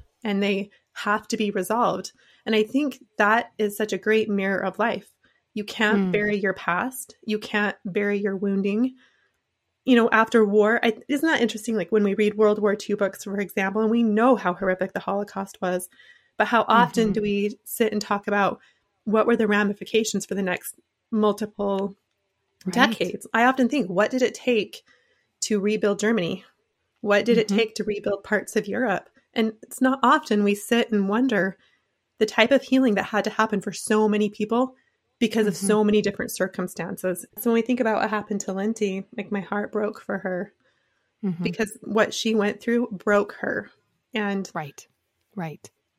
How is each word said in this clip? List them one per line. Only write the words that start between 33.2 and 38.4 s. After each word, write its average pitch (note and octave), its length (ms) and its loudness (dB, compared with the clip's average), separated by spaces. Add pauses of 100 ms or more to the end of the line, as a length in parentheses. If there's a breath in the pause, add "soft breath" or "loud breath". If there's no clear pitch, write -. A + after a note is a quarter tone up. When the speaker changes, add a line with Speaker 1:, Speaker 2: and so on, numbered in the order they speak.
Speaker 1:
to G#3 80 -2
happen G#3+ 300 0
for G3 100 -8
so G#3+ 360 2
many G#3 220 2
people A3+ 460 -2 (420 soft breath)
because A3+ 300 0
of F#3 80 -2
Speaker 2:
Mm-hmm. G3 120 -6
Speaker 1:
so G#3+ 160 4
many G#3 180 4
different - 300 -4
circumstances. F#3 920 -6 (140)
So A#3+ 100 -2
when A3+ 60 2
we A#3 80 2
think B3 160 0
about A3 220 0
what G#3+ 80 0
happened G#3 320 -4